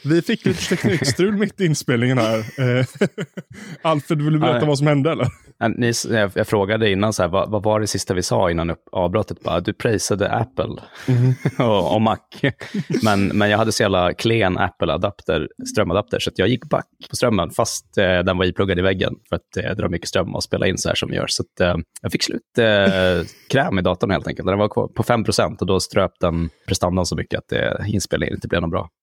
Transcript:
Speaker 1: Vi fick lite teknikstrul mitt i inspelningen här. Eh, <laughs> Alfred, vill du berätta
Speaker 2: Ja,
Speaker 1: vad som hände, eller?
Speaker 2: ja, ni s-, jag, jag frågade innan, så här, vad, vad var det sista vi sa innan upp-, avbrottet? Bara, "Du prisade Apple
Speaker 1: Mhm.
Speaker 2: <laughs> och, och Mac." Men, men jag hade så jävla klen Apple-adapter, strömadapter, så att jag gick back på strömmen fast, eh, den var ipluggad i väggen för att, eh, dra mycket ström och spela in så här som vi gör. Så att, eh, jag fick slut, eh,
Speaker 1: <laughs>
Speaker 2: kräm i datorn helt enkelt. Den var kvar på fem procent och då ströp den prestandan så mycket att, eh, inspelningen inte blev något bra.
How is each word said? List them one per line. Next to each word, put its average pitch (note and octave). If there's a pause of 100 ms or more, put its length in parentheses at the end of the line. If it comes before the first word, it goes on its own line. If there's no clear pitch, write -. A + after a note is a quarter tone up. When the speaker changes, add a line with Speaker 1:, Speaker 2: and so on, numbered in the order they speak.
Speaker 1:
Vi D#3+
fick -
lite C3+ (120)
teknikstrul F3
mitt G3+
i F#3
inspelningen B2+
här. A2+ (420)
Eh, B2+ (480)
<laughs> -
Alfred, D#3
vill D#3
du D#3
berätta B2
Speaker 2:
Ja, D3+
Speaker 1:
vad D3
som D3
hände, D3
eller? B2+ (300)
Speaker 2:
ja, A#2
ni A#2
s-, -
jag, G#2
jag G#2+
frågade G#2+
innan, G#2
så -
här, F2
vad, F#2
vad G#2
var G#2+
det G#2
sista -
vi F2+
sa G2+
innan E2+
upp-, -
avbrottet? F#2
Bara, E2+
"Du G2
prisade G2+
Apple A#2 (420)
Speaker 1:
Mhm. B2+ (240)
Speaker 2:
<laughs> B2+
och, G2
och A2
Mac." A2 (840)
Men, G2+
men G#2
jag G#2
hade A2+
så -
jävla F2+
klen A2
Apple-adapter, E2+ (260)
strömadapter, F#2+
så -
att -
jag F#2+
gick B2+
back - (240)
på -
strömmen G#2+
fast, -
eh, F#2
den F2+
var F#2
ipluggad F#2
i -
väggen F#2+ (160)
för -
att, -
eh, -
dra G#2
mycket -
ström G2
och -
spela G2
in F#2
så -
här -
som -
vi E2+
gör. -
Så -
att, -
eh, F2 (260)
jag G2
fick -
slut, - (160)
eh, F#2+ (120)
Speaker 1:
<laughs> -
Speaker 2:
kräm C3
i -
datorn F#2
helt E2+
enkelt. F2
Den F#2+
var G#2
kvar A2
på -
fem A#2
procent G2
och F#2
då F#2+
ströp -
den E2 (180)
prestandan F2+
så -
mycket -
att, -
eh, G2
inspelningen -
inte G2+
blev F#2
något E2+
bra. F#2 (140)